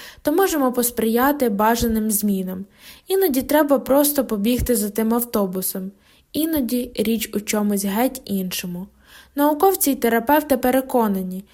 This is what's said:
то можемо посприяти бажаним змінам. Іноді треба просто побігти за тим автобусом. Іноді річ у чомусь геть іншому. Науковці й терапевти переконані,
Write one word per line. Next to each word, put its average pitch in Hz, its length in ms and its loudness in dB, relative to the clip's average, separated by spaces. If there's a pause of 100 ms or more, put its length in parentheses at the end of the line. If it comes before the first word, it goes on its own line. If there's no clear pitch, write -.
(220)
то 294 100 0
можемо 320 400 2
посприяти 240 760 0
бажаним 220 600 0
змінам. 190 540 -2 (420)
Іноді 359 360 2
треба 285 360 2
просто 285 460 2
побігти 233 520 0
за 208 140 -2
тим 220 240 0
автобусом. 196 760 -4 (440)
Іноді 254 600 -2
річ 220 400 -2
у 208 60 -2
чомусь 208 440 -2
геть 233 400 -2
іншому. 185 640 -6 (480)
Науковці 302 560 2
й 254 40 2
терапевти 240 600 2
переконані, 226 960 0